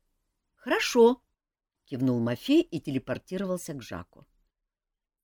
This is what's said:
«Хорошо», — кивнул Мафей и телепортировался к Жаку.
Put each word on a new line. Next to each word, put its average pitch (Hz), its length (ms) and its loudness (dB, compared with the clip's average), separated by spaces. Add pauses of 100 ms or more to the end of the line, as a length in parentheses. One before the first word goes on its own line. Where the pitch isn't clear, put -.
(560)
«Хорошо», — 254 640 2 (640)
кивнул 123 380 0
Мафей 180 400 2
и 170 180 -8
телепортировался 175 920 -6
к 135 80 -12
Жаку. - 440 -16 (1000)